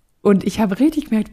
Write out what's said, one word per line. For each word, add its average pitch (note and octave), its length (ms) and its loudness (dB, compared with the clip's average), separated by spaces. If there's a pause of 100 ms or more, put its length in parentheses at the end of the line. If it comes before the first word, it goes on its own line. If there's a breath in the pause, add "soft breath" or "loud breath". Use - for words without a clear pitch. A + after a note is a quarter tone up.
(220)
Und G3+ 220 2
ich G3+ 160 -4
habe G3+ 200 -2
richtig D4+ 300 0
gemerkt, G#3+ 240 -2